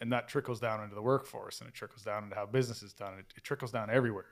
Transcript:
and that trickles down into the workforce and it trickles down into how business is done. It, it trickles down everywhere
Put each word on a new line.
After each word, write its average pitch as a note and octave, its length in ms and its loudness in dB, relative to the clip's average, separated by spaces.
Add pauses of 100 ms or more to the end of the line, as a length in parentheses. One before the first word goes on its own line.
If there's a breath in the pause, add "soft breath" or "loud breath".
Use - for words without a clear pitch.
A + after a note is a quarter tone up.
and A#2 100 2
that A#2+ 160 4
trickles B2+ 320 0
down A2 240 0
into G2+ 120 -10
the G#2 60 -4
workforce A#2 580 2
and A#2+ 80 -12
it A#2+ 60 -18
trickles - 280 -12
down G#2+ 220 -2
into G2+ 120 -10
how G#2 100 0
business A#2 360 2
is G2+ 100 -16
done. G2 280 -10
It, F#2+ 60 -16 (120)
it - 60 -16
trickles C3 280 -4
down A2 180 -2
everywhere A#2 420 4